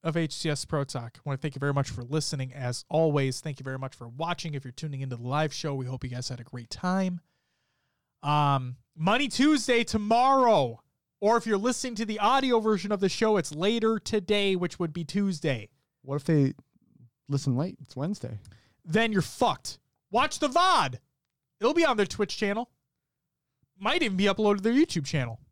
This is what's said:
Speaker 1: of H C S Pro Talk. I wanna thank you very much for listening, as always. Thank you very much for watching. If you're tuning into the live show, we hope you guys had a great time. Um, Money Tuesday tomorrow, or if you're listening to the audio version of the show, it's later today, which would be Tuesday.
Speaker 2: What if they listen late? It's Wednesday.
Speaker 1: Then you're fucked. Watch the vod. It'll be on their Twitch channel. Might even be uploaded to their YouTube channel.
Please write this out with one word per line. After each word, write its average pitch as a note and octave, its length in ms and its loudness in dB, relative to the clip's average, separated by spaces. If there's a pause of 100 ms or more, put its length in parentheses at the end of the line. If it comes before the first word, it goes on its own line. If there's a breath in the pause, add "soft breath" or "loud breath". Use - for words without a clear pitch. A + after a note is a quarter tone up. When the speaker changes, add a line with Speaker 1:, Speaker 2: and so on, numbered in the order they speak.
Speaker 1:
of E3 140 -2
H D#3+ 160 -2
C - 160 -4
S D3 160 -4
Pro D3 180 -2
Talk. A#2+ 340 -10
I - 80 -20
wanna C#3 120 -4
thank C#3+ 180 -6
you C3 40 -10
very C#3+ 140 0
much C#3 180 0
for - 120 -10
listening, C3 500 -4
as B2 360 -6
always. C#3+ 520 2
Thank D3 180 -10
you C#3 40 -14
very C3 160 -8
much C3 160 -10
for A#2+ 120 -16
watching. E3 480 -6
If C#3 100 -8
you're B2 60 -12
tuning C#3 300 -10
into C3 140 -6
the A#2 120 -12
live D3 260 0
show, D3 220 -6
we C3 120 -6
hope B2+ 160 -8
you C3 80 -8
guys B2+ 180 -8
had B2 100 -10
a A#2+ 40 -14
great A#2+ 280 -14
time. F3+ 500 -2 (1000)
Um, C#3+ 540 0 (180)
Money G#3 320 0
Tuesday B3 560 4
tomorrow, A3 1000 4 (380)
or A3 180 4
if A3+ 80 0
you're A3 120 2
listening A#3+ 380 -2
to A3 100 -4
the G#3+ 140 -4
audio B3 400 4
version G#3 320 0
of G3+ 100 -2
the G3 80 2
show, A3 280 2
it's D#3+ 160 -2
later A3 460 0
today, G3+ 560 0
which F3 240 -4
would E3 140 -2
be E3+ 100 -6
Tuesday. D#3 680 -2 (340)
Speaker 2:
What C#3 120 -6
if D3 80 -4
they D3 300 4 (720)
listen C#3 300 0
late? E3 240 -4
It's - 140 -18
Wednesday. C3 440 -8 (460 soft breath)
Speaker 1:
Then A3 260 2
you're G3+ 120 2
fucked. - 560 -2 (320)
Watch B3+ 280 0
the D4+ 80 0
vod. C4 520 2 (600)
It'll A#3+ 140 2
be E4+ 120 4
on B3+ 120 2
their G#3 80 2
Twitch - 320 -4
channel. G#3 320 -2 (1080)
Might C#4 240 0
even G#3 140 0
be G3 80 4
uploaded G#3 320 4
to F#3+ 60 -6
their A3+ 100 2
YouTube B3 320 4
channel. A#2+ 340 -4 (120)